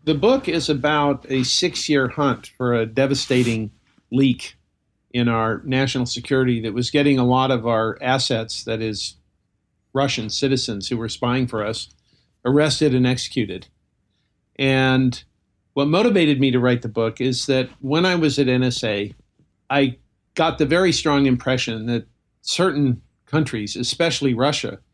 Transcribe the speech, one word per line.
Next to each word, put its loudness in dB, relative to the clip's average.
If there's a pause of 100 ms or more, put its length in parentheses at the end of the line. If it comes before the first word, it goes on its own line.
The 2
book 2
is -2
about 0
a 0
six-year 0
hunt -2 (100)
for 0
a 2
devastating 0 (400)
leak 0 (540)
in 0
our 0
national -2
security 0
that -6
was -4
getting 4
a 2
lot 4
of 0
our 0
assets, -2
that -4
is, -6 (800)
Russian -2
citizens -2
who -4
were -6
spying -2
for -4
us, -6 (560)
arrested 2
and 2
executed. -4 (920)
And 2 (500)
what 0
motivated 4
me 2
to 2
write 2
the -8
book -2
is -2
that 0 (100)
when 0
I 2
was 0
at 2
N 2
S -2
A, -4 (540)
I 0 (380)
got -2
the 2
very 2
strong 2
impression -2
that -4 (340)
certain 0 (240)
countries, -4
especially -2
Russia -2 (140)